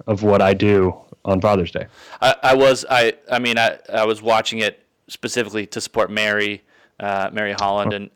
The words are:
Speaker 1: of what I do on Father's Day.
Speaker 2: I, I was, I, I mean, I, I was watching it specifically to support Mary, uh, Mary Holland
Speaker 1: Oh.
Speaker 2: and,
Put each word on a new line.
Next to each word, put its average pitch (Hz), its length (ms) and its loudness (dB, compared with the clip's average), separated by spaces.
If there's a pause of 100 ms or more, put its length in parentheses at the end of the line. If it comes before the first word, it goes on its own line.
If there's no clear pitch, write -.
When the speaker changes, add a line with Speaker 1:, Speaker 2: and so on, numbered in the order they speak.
Speaker 1:
of 104 160 -4
what 101 200 4
I 98 100 4
do 98 420 2 (300)
on 95 160 0
Father's 95 320 0
Day. - 140 -8 (340)
Speaker 2:
I, 127 220 2
I 131 120 4
was, 135 360 4
I, 120 240 2 (180)
I 123 60 0
mean, 120 200 0
I, 110 200 0 (140)
I 110 120 2
was 107 160 -2
watching 113 380 0
it 104 260 -4 (240)
specifically 107 600 -6
to - 120 -10
support 104 300 -2
Mary, 104 520 -2 (380)
uh, 98 320 -4
Mary 104 260 -4
Holland 101 360 -2
Speaker 1:
Oh. - 20 -8
Speaker 2:
and, 101 200 -12